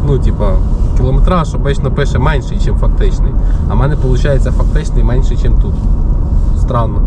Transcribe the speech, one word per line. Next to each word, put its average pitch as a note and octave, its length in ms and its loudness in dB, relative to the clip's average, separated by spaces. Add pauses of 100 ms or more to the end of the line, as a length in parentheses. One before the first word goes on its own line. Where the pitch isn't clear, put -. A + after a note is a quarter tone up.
Ну, C#3+ 120 0
типа, - 340 0 (440)
кілометраж D3 580 0
обично C#3 360 -2
пише - 280 -2
менший, B2+ 400 -2
чим - 180 0
фактичний. - 560 0 (380)
А - 40 -2
в - 20 0
мене, C3+ 200 0
получається, C3 540 0
фактичний - 540 0
менший, - 320 0
чим - 160 2
тут. - 200 2 (880)
Странно. B2 480 0